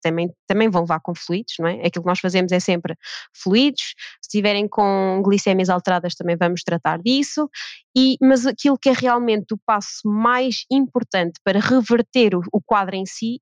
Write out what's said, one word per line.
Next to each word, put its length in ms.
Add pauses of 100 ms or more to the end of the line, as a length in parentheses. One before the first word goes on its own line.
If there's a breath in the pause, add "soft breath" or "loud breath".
também, 300 (160)
também 200
vão 140
levar 180
com 140
fluidos, 460
não 80
é? 80 (100)
Aquilo 180
que 60
nós 100
fazemos 320
é 80
sempre 360 (380 loud breath)
fluidos, 600 (260 loud breath)
se 120
tiverem 360
com 560
glicémias 460
alteradas 460
também 200
vamos 280
tratar 360
disso, 480 (480 loud breath)
e, 240
mas 280
aquilo 320
que 100
é 40
realmente 600
o 100
passo 460
mais 600
importante 720
para 160
reverter 720
o, 80 (100)
o 80
quadro 360
em 100
si 360